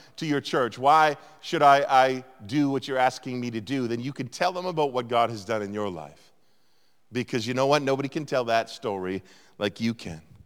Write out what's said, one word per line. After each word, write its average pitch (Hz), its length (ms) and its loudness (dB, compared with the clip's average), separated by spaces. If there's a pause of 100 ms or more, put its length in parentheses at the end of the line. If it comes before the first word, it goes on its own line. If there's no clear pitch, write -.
(160)
to - 80 -8
your 147 160 0
church? 123 380 -2
Why 147 400 4 (240)
should 165 200 0
I, 143 240 8
I 131 380 4 (220)
do 139 240 0
what 135 180 -4
you're 135 80 -4
asking 127 420 -2
me 123 120 -6
to 113 100 -6
do?" 127 260 -4
Then 117 140 -4
you 135 140 -8
can 147 140 -8
tell 180 240 -2
them 180 120 -8
about 156 300 -2
what 123 140 -4
God 117 200 2
has 110 160 -8
done 110 160 -2
in 101 140 -6
your 104 160 -4
life. 78 420 -14 (800)
Because 120 320 -4
you 123 100 -4
know 131 120 2
what? 147 160 4
Nobody 135 260 0
can 156 160 -6
tell 131 200 -2
that 113 260 0
story 95 540 -6 (340)
like 104 220 -4
you 113 140 -2
can. 85 280 -14 (240)